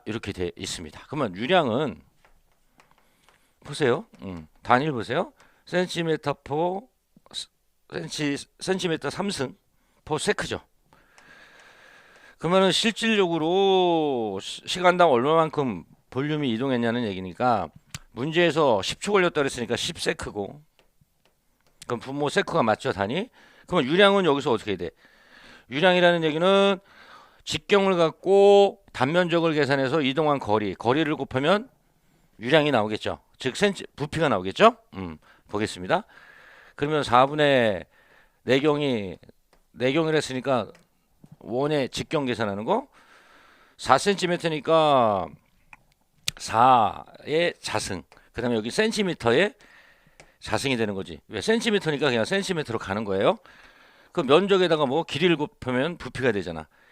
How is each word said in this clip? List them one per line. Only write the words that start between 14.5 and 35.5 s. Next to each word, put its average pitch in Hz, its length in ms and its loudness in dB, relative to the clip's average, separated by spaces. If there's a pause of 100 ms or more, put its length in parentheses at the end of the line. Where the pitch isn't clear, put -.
시간당 180 460 4
얼마만큼 139 720 2 (260)
볼륨이 147 420 -2
이동했냐는 120 520 -2
얘기니까 92 680 -2 (420)
문제에서 151 680 2
십 - 200 -8
초 202 120 -6
걸렸다 175 280 2
그랬으니까 120 340 -4
십 - 240 -6
세크고, 123 640 -6 (1300)
그럼 120 120 -6
분모 143 300 -6
세크가 170 340 0
맞죠, 110 300 0
단위? 123 360 -4 (360)
그러면 151 240 -2
유량은 196 360 4
여기서 139 260 0
어떻게 104 260 -2
돼? - 140 -8 (800)
유량이라는 175 540 4
얘기는 185 560 2 (640)
직경을 190 520 0
갖고 196 840 4 (100)
단면적을 165 600 2
계산해서 139 480 2
이동한 143 380 0
거리, 104 360 0
거리를 147 400 0
곱하면 143 540 -2 (680)
유량이 147 320 4
나오겠죠. 107 480 -2 (200)
즉 123 180 -6
센치, 196 280 0 (100)
부피가 151 340 -2
나오겠죠. 110 480 2 (160)
음, 87 240 -10 (300)
보겠습니다. 104 560 -4 (720)